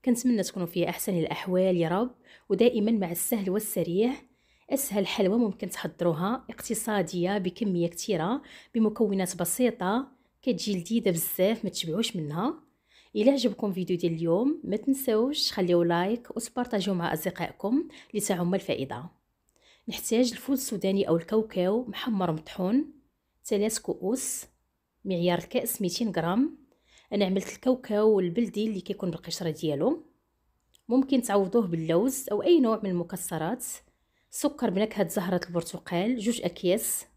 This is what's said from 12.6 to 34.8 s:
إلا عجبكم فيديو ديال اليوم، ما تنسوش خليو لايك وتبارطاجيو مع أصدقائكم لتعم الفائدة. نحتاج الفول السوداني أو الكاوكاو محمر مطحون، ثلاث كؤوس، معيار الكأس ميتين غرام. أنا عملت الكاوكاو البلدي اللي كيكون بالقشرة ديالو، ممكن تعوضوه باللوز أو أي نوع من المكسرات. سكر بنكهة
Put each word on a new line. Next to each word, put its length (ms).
إلا 160
عجبكم 420
فيديو 240
ديال 160
اليوم، 500
ما 140
تنسوش 720
خليو 320
لايك 540
وتبارطاجيو 560
مع 200
أصدقائكم 720
لتعم 420
الفائدة. 540
نحتاج 420
الفول 240
السوداني 520
أو 80
الكاوكاو 680
محمر 460
مطحون، 640
ثلاث 360
كؤوس، 680
معيار 320
الكأس 440
ميتين 300
غرام. 540
أنا 120
عملت 280
الكاوكاو 680
البلدي 480
اللي 140
كيكون 300
بالقشرة 400
ديالو، 540
ممكن 340
تعوضوه 460
باللوز 600
أو 140
أي 160
نوع 240
من 60
المكسرات. 760
سكر 400
بنكهة 380